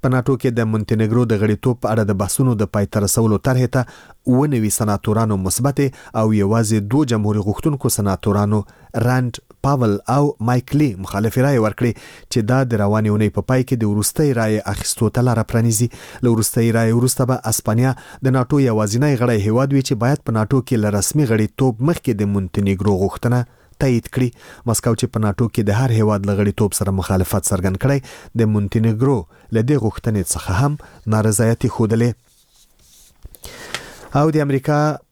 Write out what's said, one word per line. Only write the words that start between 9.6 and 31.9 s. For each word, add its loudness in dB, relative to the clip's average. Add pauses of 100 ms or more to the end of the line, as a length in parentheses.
پاول 2 (220)
او 2 (240)
مایک 0
لي 4 (160)
مخالفې -2
رایې 2
ورکړې -2 (400)
چې 0 (120)
دا 2 (120)
د 0
روانې 2
اونۍ 2
په -2
پای 2
کې -2
د 0
وروستۍ 0 (100)
رایې 0 (120)
اخیستو -2
ته 0
لاره 0
پرانیزي. 2 (360)
له 4
وروستۍ 0 (100)
رایې 2
وروسته 0
به 0 (160)
اسپانیا 0
د -4
ناټو 0
یوازینی 0
غړی 2 (100)
هیواد 2
وي 2
چې 0 (120)
باید 0
په -2
ناټو 2
کې 0 (100)
له 2
رسمي 0
غړیتوب 0 (160)
مخکې -2 (100)
د 0 (100)
مونتینګرو 0 (100)
غوښتنه 0 (440)
تایید 0
کړي. 0 (420)
مسکو 0
چې -2
په -2
ناټو 0
کې -2
د 2
هر 2
هیواد 2
له 2
غړیتوب 0
سره -2
مخالفت 0 (100)
څرګند -2
کړی، 2 (420)
د 2
مونتینګرو 0 (360)
له 2
دې 2 (100)
غوښتنې -2 (100)
څخه -6 (100)
هم 2 (420)
نارضایتي 2
ښودلې. 2 (2000)